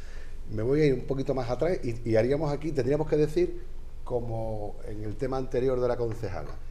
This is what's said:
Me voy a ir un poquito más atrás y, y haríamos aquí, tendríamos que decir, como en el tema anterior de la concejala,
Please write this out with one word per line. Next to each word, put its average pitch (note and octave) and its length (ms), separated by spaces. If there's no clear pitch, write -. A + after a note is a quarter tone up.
Me G#2+ 120
voy C#3+ 200
a D3+ 40
ir C3+ 80
un A#2 120
poquito C#3 280
más B2 140
atrás D#3+ 340
y, A#2 280
y A2 60
haríamos C#3+ 360
aquí, D3 200
tendríamos D3 360
que D#3+ 80
decir, E3+ 460
como A2+ 720
en G#2+ 180
el G#2 120
tema C3 220
anterior B2+ 420
de B2 80
la A#2+ 80
concejala, G2 540